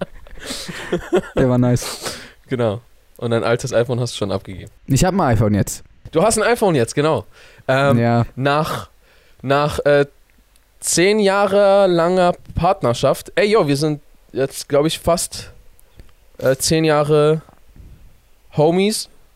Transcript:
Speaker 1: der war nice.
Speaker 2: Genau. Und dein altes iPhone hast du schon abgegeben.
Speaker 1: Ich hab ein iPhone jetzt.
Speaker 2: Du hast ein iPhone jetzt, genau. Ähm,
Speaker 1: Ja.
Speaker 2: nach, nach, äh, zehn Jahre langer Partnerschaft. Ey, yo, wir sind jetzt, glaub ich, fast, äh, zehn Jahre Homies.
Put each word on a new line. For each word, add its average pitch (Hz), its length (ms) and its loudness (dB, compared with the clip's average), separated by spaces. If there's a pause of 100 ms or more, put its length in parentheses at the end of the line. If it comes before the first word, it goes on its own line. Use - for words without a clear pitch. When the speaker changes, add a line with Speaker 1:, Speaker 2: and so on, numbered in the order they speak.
(1400)
Speaker 1:
der 135 120 2
war 123 100 2
nice. - 580 -2 (320)
Speaker 2:
Genau. 117 320 -2 (380)
Und 117 120 -6
dein 113 140 0
altes 120 280 -2
iPhone 120 280 0
hast 120 140 -6
du - 40 -12
schon 98 140 -4
abgegeben. 92 380 -10 (160)
Speaker 1:
Ich 135 180 2
hab 180 100 0
ein 196 60 0
iPhone 113 340 2
jetzt. - 300 -4 (280)
Speaker 2:
Du 160 100 2
hast 220 160 2
ein 214 40 0
iPhone 214 320 2
jetzt, 117 200 0
genau. 147 320 0 (420)
Ähm, 135 300 2
Speaker 1:
Ja. 117 260 2 (100)
Speaker 2:
nach, 139 540 -2 (540)
nach, 143 420 0
äh, 143 220 4 (720)
zehn 214 380 2
Jahre 196 680 4
langer 175 480 2 (200)
Partnerschaft. 147 800 0
Ey, 185 140 2
yo, 202 180 2
wir 143 100 0
sind 151 240 -2 (320)
jetzt, - 360 -6
glaub 143 180 2
ich, 165 120 -2
fast, - 520 -4 (880)
äh, 131 180 0
zehn 160 280 0
Jahre 151 580 2 (1120)
Homies. 180 520 0 (280)